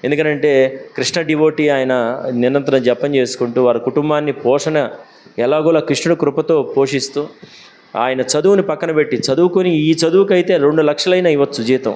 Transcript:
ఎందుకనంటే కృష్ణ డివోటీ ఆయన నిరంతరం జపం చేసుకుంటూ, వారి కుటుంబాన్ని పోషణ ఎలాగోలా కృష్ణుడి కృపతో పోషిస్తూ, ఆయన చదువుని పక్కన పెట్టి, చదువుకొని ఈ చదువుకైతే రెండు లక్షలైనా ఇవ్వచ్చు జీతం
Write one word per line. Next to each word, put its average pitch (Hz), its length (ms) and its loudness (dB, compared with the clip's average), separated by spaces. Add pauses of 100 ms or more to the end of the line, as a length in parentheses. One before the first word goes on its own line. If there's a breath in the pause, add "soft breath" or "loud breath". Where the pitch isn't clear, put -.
ఎందుకనంటే 143 800 0 (120)
కృష్ణ 135 240 -4
డివోటీ 151 480 0
ఆయన 127 640 0
నిరంతరం 131 520 0
జపం 123 320 0
చేసుకుంటూ, 123 480 0
వారి 120 160 2
కుటుంబాన్ని 147 540 -2
పోషణ 143 560 0 (500 loud breath)
ఎలాగోలా 151 420 2
కృష్ణుడి 160 400 -2
కృపతో 147 560 0
పోషిస్తూ, 139 500 -2 (720 loud breath)
ఆయన 131 240 -2
చదువుని 185 420 2
పక్కన 160 300 -4
పెట్టి, 147 240 0
చదువుకొని 175 540 0
ఈ 156 240 2
చదువుకైతే 180 600 2
రెండు 151 260 2
లక్షలైనా 180 480 2
ఇవ్వచ్చు 139 340 0
జీతం 120 320 0